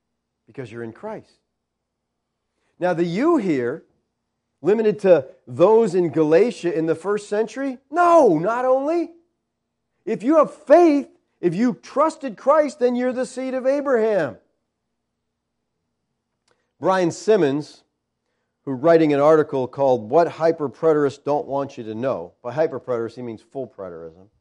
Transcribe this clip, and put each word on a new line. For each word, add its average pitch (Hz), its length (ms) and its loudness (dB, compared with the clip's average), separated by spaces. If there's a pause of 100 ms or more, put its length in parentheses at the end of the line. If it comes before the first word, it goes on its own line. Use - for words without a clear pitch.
(460)
because 117 260 -16
you're 117 120 -12
in 113 100 -12
Christ. - 460 -18 (1400)
Now, 180 140 -2
the 170 100 -2
you 240 340 0
here, 147 460 -4 (800)
limited 214 380 0
to 170 280 4 (200)
those 185 480 2
in 175 140 0
Galatia 165 640 0
in 160 140 -4
the 160 100 -2
first 202 320 -6
century? 247 520 -6 (100)
No, 320 480 4
not 226 280 -4
only. 285 480 -2 (920)
If 220 160 -6
you 285 160 0
have 269 160 2
faith, 302 560 4 (320)
if 170 140 0
you 233 180 0
trusted 269 640 -4
Christ, 294 400 0
then 247 180 0
you're 247 180 -2
the 247 120 -6
seed 262 300 -8
of 254 100 -6
Abraham. 226 720 -2 (2500)
Brian 185 320 0
Simmons, 151 720 -2 (800)
who 139 60 -8
writing 156 400 4
an 139 80 0
article 147 480 2
called 127 420 0
What 160 200 4
Hyper-Preterists 151 960 -2
Don't 143 200 -4
Want 135 320 -8
You 120 60 -12
to 110 100 -12
Know. 107 380 -6 (100)
By 120 120 -12
hyper-preterist, 123 640 -4
he 127 60 -16
means 113 200 -14
full 131 260 -14
preterism, 87 640 -18 (120)